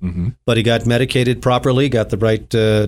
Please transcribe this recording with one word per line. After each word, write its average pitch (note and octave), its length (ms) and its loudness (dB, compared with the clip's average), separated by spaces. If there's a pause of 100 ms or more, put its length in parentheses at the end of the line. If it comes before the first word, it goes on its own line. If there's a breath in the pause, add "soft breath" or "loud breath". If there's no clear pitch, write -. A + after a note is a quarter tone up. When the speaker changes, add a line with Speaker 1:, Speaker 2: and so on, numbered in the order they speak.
Speaker 1:
Mm-hmm. F2+ 260 -4 (160)
Speaker 2:
But A#2 140 2
he A2+ 40 0
got A#2 240 0
medicated A#2+ 540 0
properly, B2+ 480 0
got A2+ 220 -2
the G#2 80 -4
right, A2 360 -2
uh, G#2+ 340 2